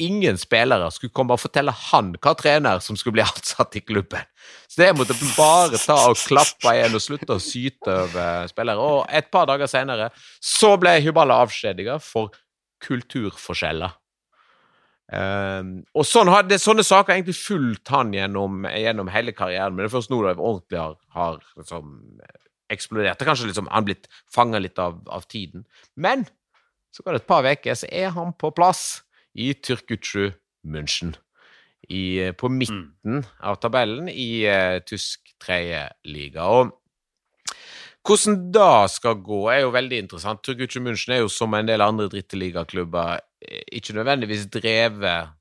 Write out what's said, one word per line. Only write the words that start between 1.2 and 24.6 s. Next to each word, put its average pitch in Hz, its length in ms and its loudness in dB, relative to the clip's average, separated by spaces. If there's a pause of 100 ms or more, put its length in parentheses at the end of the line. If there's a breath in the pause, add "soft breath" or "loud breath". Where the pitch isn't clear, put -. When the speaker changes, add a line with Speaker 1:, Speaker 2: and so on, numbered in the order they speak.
Speaker 1:
og 123 80 2
fortelle 143 320 -2
han 120 380 0 (100)
hva 156 160 2
trener 147 480 2
som 107 140 -8
skulle 117 160 -6
bli 110 100 4
<laughs> - 80 0
ansatt - 460 -4
i 107 40 -8
klubben. - 440 -4 (420 loud breath)
Så - 160 2
det 180 140 8
måtte 127 180 0 (220)
bare 156 420 6
ta - 160 2 (160)
og 113 80 4
klappe 139 560 4
igjen 117 200 2
og 107 60 0
slutte 139 360 -6
å - 20 -2
syte 123 480 -8
over 87 640 -2
spillere. 110 320 -4
Og 143 260 0
et 151 220 -2
par 175 160 2
dager 143 240 -2
senere 127 380 -2 (340 loud breath)
så - 340 6
ble 175 240 6
Hyballa 147 440 4
avskjediget 104 580 -6
for 110 300 -6 (500)
kulturforskjeller. 90 1120 -6 (1120)
Ehm, 95 600 -6 (240)
og 151 120 2
sånn 208 240 8
har, 196 160 6
det, 190 160 2
sånne 220 240 4
saker 196 260 6
har 180 60 2
egentlig 180 200 -6
fulgt 131 520 -4
han 127 240 0
gjennom, 98 520 -4
gjennom 107 440 -4
hele 113 240 -2
karrieren, 95 400 -4
men 92 100 -4
det 107 60 -4
er 120 60 -8
først 123 160 -4
nå 120 100 0
det 92 140 0
ordentlig 92 420 -4
har, 80 160 -6 (200)
har 82 260 -4 (180)
liksom 78 380 -16 (720)
eksplodert. 104 480 -4
Det 131 80 -4
er 156 60 2
kanskje 120 180 -2
liksom, 95 200 -6
han 107 180 0
blitt - 180 -8 (240 soft breath)
fanget 113 320 2